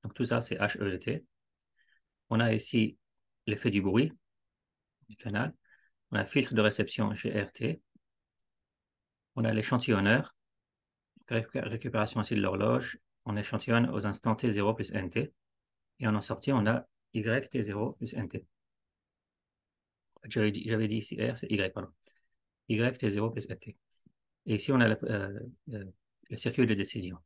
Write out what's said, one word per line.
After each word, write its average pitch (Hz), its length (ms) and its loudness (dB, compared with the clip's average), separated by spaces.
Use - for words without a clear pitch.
Donc, 113 100 -10
tout 120 120 -2
ça, 117 140 0
c'est - 140 -6
H - 260 0
E 101 80 -2
de 92 100 -2
T. 123 260 -6
On 113 80 4
a 117 140 4
ici 110 440 2
l'effet 107 240 0
du 101 120 2
bruit 110 300 4
du 107 80 -20
canal. 113 360 -4
On 107 40 0
a 107 80 2
filtre - 300 0
de 110 60 4
réception, 104 520 2
G 104 180 -4
R 101 220 -4
T. - 300 -4
On 117 100 0
a 110 80 2
l'échantillonneur, 110 840 2
récu-, 117 320 -2
récupération 113 600 -2
ici 107 140 -2
de 104 60 2
l'horloge. 104 580 0
On 107 120 -4
échantillonne 117 540 0
aux 104 140 -2
instants 107 320 0
T 120 140 0
zéro 104 240 2
plus - 180 -6
N 95 160 -4
T. 139 240 -2
Et 117 60 -2
en 107 80 4
en 104 60 2
sortie, - 320 -2
on 110 140 4
a 113 200 2
Y 113 340 0
T 123 140 -2
zéro 104 300 -4
plus - 220 -10
N 98 140 -6
T. - 180 -10
J'avais 107 260 2
dit, - 180 -6
j'avais 110 200 0
dit 110 80 -2
ici - 200 -6
R, 120 220 -2
c'est - 120 -10
Y, 98 220 0
pardon. - 180 -10
Y 120 300 0
T 113 100 0
zéro 104 220 0
plus - 180 -8
N 92 100 -10
T. - 180 -18
Et 107 100 0
ici, 135 160 -2
on 131 80 4
a 113 80 6
le, 107 160 2
euh, 101 360 -4
euh, 101 120 -8
le 113 80 -8
circuit 120 300 2
de 107 80 2
décision. 92 520 -4